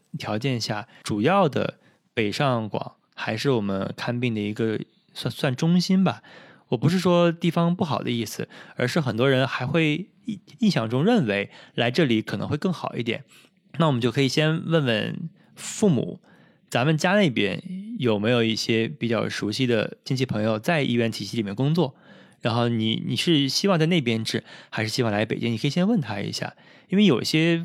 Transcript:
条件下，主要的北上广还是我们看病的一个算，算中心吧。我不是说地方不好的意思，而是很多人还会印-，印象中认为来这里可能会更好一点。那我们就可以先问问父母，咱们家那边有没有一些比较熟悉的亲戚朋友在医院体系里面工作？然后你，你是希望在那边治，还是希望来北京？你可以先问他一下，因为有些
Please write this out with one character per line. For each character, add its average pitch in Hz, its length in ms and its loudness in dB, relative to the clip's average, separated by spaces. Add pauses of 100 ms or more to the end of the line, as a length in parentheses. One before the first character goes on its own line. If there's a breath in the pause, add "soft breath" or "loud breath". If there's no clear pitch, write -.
(180)
条 107 200 -4
件 123 220 -2
下， 107 260 -6 (160 loud breath)
主 107 200 -2
要 180 260 4
的 - 300 -2 (340 soft breath)
北 107 180 0
上 120 380 0
广 - 280 -6 (180)
还 - 200 -4
是 110 160 0
我 127 120 4
们 98 340 -2
看 120 240 -4
病 120 140 0
的 107 80 -2
一 104 100 -2
个 110 260 -2 (360)
算， - 180 -6
算 135 240 -2
中 170 240 2
心 190 240 2
吧。 131 180 0 (460 loud breath)
我 127 80 0
不 120 120 2
是 180 100 2
说 175 320 4
地 170 200 -2
方 170 240 2
不 196 100 -2
好 135 180 -2
的 123 80 -2
意 117 140 -2
思， - 240 -8 (280 loud breath)
而 123 120 0
是 175 120 0
很 127 160 -2
多 127 140 4
人 131 160 4
还 131 200 -4
会 160 440 0 (140)
印-， 208 160 -8 (200)
印 220 100 4
象 113 200 0
中 131 140 2
认 214 220 4
为 101 240 0 (240 loud breath)
来 123 160 0
这 160 140 2
里 117 160 2
可 - 160 -6
能 101 120 -6
会 147 80 -4
更 185 160 -2
好 - 240 -8
一 123 60 -4
点。 113 220 -6 (540 soft breath)
那 165 80 4
我 151 60 4
们 120 80 0
就 120 100 2
可 127 100 0
以 139 80 4
先 156 380 0
问 160 180 2
问 113 460 -2 (240 soft breath)
父 - 340 -2
母， - 320 0 (480 soft breath)
咱 120 160 0
们 156 120 2
家 180 160 2
那 196 180 4
边 107 320 0 (360)
有 117 200 2
没 104 120 0
有 120 120 4
一 113 140 0
些 113 320 0
比 - 200 -6
较 110 200 0
熟 104 240 -4
悉 127 140 -2
的 113 380 0
亲 135 120 -4
戚 127 100 -2
朋 107 160 -2
友 110 160 0
在 151 240 0
医 127 120 0
院 117 160 0
体 110 140 -8
系 101 120 -8
里 117 60 0
面 101 120 -6
工 135 200 0
作？ 160 200 0 (460 loud breath)
然 117 140 -2
后 120 140 0
你， 113 380 0
你 123 100 -4
是 143 320 2
希 160 200 0
望 185 100 4
在 156 80 2
那 175 160 2
边 113 200 0
治， 110 220 -4 (240 loud breath)
还 - 140 -4
是 107 60 -2
希 117 140 0
望 113 80 0
来 104 140 2
北 - 140 -2
京？ 117 140 -2
你 117 40 -2
可 127 100 -2
以 147 40 -2
先 180 180 0
问 233 100 2
他 104 220 -4
一 107 100 -6
下， - 240 -8 (340 loud breath)
因 180 100 0
为 214 60 6
有 147 180 6
些 170 420 2